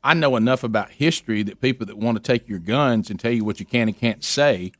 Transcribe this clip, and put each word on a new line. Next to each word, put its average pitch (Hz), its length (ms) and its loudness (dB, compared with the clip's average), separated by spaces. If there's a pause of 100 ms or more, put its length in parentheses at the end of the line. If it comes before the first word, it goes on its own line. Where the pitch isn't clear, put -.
I 139 100 4
know 147 220 2
enough 123 260 2
about 110 300 -2
history 117 520 0
that 101 180 -8
people 131 240 -2
that 101 100 -16
wanna 113 240 -2
take 120 280 -2
your 101 120 -6
guns 117 500 0
and 98 80 -8
tell 117 140 -2
you 113 100 0
what 104 160 -4
you 98 80 -10
can 117 220 0
and 104 100 -6
can't 113 240 -2
say. 110 580 0